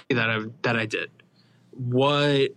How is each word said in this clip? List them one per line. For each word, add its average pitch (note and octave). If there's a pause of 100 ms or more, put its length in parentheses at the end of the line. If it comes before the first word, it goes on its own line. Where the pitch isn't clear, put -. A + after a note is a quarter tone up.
(140)
that A2+
I, A2 (220)
that A#2+
I A2+
did? F#2 (600)
What C#3